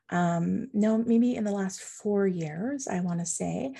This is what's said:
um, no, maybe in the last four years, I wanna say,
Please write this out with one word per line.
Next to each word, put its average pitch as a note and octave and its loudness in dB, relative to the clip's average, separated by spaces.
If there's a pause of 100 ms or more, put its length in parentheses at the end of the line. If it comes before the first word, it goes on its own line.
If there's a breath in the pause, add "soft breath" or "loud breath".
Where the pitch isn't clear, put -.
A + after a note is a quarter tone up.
(100)
um, F3 2
no, G#3+ 4
maybe A#3 4
in G#3+ -2
the G3+ 0
last F#3+ -2
four G3+ 0
years, F3+ -2
I F3+ -2
wanna F3 -2
say, F3+ -4